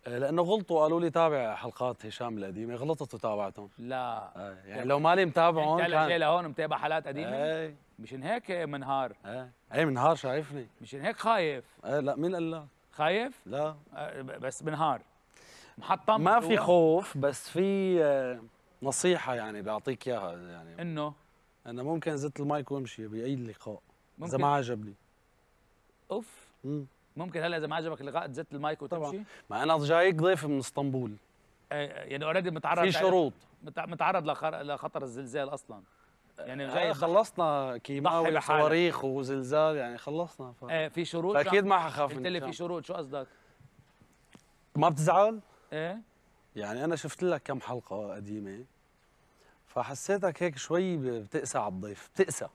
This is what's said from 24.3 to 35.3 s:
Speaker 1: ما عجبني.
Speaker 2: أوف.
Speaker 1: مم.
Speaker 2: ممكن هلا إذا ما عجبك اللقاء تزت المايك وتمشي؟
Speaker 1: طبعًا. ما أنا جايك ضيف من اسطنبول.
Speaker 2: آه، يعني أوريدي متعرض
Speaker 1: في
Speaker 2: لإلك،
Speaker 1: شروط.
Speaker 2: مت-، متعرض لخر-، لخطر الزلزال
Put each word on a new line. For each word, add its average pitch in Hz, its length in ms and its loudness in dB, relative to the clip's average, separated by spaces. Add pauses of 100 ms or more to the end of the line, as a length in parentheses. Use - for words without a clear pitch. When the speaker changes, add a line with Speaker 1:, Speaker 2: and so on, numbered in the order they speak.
Speaker 1:
ما 143 140 6
عجبني. 113 400 -2 (1160)
Speaker 2:
أوف. - 360 -8 (180)
Speaker 1:
مم. 143 220 -6 (300)
Speaker 2:
ممكن 165 260 -6
هلا 170 140 0
إذا 156 100 -2
ما 151 100 -4
عجبك 160 240 -4
اللقاء 143 260 -4
تزت 143 280 -10
المايك 151 280 -4
وتمشي؟ 147 280 -4
Speaker 1:
طبعًا. 202 140 -8 (260)
ما 110 120 -2
أنا 156 160 4
جايك 170 360 6
ضيف 156 320 4
من 143 120 0
اسطنبول. 131 580 -4 (560)
Speaker 2:
آه، 147 140 -4 (160)
يعني 139 220 -6
أوريدي 175 260 0
متعرض 160 300 0
Speaker 1:
في 170 60 6
Speaker 2:
لإلك، 180 140 2
Speaker 1:
شروط. 180 320 4 (300)
Speaker 2:
مت-، 151 160 -12
متعرض 165 520 0
لخر-، 156 320 -2
لخطر 143 400 -6
الزلزال 135 520 -6